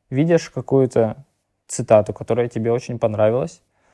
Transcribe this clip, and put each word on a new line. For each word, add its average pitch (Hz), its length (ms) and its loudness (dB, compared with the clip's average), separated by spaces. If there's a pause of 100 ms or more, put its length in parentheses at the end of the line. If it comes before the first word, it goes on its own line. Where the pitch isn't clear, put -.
видишь 160 400 0
какую-то 123 760 0 (420)
цитату, 110 460 2
которая 117 360 -4
тебе 113 220 -4
очень 120 280 -4
понравилась, 113 640 -2 (320)